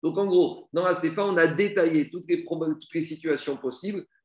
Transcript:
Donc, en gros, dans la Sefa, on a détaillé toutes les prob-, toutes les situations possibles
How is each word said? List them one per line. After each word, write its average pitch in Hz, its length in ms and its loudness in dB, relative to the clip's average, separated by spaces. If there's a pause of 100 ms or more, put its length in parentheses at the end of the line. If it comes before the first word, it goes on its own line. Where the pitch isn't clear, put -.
Donc, 160 160 -2
en 202 80 2
gros, 180 480 2
dans 175 120 0
la 180 100 2
Sefa, 165 280 -2
on 196 140 2
a 165 100 6
détaillé 165 640 2
toutes 175 180 -12
les 170 160 0
prob-, 160 360 -4
toutes - 140 -20
les 165 80 -2
situations 156 560 -4
possibles 180 480 -6 (200)